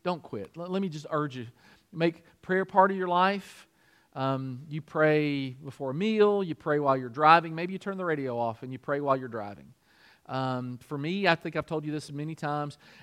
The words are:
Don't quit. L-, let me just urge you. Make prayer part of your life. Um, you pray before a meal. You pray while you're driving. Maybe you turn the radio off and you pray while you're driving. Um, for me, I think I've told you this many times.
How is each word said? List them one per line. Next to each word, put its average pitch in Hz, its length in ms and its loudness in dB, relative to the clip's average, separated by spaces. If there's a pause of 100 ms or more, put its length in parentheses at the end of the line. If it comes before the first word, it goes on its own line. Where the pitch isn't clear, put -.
Don't 175 180 -4
quit. 101 340 -10
L-, 170 100 -10
let 190 160 -2
me 196 60 -2
just 151 220 -10
urge 151 260 -2
you. 120 100 -8 (460)
Make 170 320 0 (180)
prayer 185 220 0
part 190 260 6
of 196 60 -2
your 185 120 -2
life. 185 580 0 (480)
Um, 131 540 -4
you 151 140 -8
pray 151 680 2
before 135 400 -10
a 131 40 -4
meal. 208 480 4
You 165 120 -6
pray 151 240 0
while 135 180 4
you're 127 120 -6
driving. 160 460 6
Maybe 175 180 -6
you 190 60 -8
turn 196 180 -8
the 185 80 -6
radio 139 340 -2
off 113 240 -4
and 131 100 -10
you 127 60 -10
pray 143 220 -4
while 139 160 2
you're 131 120 -6
driving. 104 440 -10 (540)
Um, 127 520 -4
for 147 200 -10
me, 185 280 -2
I 165 100 6
think 160 200 -8
I've 151 100 -2
told 156 200 -6
you 147 60 -4
this 151 200 -8
many 151 220 -8
times. 147 420 -6 (260)